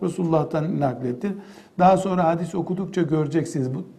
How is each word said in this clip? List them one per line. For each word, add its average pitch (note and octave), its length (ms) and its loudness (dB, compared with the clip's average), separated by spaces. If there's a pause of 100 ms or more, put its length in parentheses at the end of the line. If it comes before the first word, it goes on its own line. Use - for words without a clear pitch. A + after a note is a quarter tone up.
Resulullah'tan D#3+ 760 0
nakletti. B2+ 480 -2 (520)
Daha F#3 180 8
sonra F#3 260 0
hadis E3+ 320 0
okudukça F3+ 460 -2
göreceksiniz D3 760 0
bu F3+ 80 -6 (160)